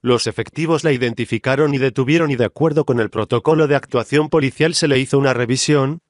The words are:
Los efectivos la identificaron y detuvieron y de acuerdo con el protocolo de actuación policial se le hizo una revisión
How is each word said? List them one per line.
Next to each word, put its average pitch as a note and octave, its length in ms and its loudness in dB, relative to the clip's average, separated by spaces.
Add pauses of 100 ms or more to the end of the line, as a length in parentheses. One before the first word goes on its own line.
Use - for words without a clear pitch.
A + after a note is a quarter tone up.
Los B2 260 0
efectivos D3+ 580 -4
la D3+ 80 4
identificaron B2+ 800 -2
y C#3 40 -2
detuvieron C3+ 540 0
y B2+ 60 -2
de A#2 80 2
acuerdo D3+ 400 0
con A#2+ 160 0
el G#2+ 80 -2
protocolo D3 580 0
de C#3+ 80 2
actuación C#3 540 -2
policial D#3 460 0
se E3 120 0
le C3+ 100 2
hizo C3 200 0
una C3+ 160 2
revisión C3+ 680 0 (100)